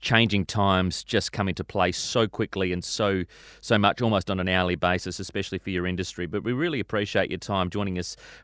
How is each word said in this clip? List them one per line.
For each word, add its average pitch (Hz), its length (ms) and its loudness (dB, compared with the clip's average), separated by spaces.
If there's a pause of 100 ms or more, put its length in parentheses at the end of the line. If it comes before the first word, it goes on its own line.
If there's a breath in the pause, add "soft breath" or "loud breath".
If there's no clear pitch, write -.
changing 110 420 4
times 95 580 2
just - 300 -2
come 98 160 -2
into 90 160 -4
play 92 260 0
so 113 380 0
quickly 95 420 -2
and 90 140 -2
so, 98 400 0 (380 loud breath)
so 113 160 4
much, 101 240 4
almost 107 280 2
on 95 100 0
an 92 100 0
hourly 92 240 2
basis, 90 440 0
especially 98 400 -6
for - 120 -10
your 90 160 0
industry. 90 400 -4
But 87 180 -4
we 120 80 0
really 147 280 -2
appreciate 101 500 -2
your 92 80 -6
time 92 320 -2
joining 98 280 -4
us - 160 -6 (300 loud breath)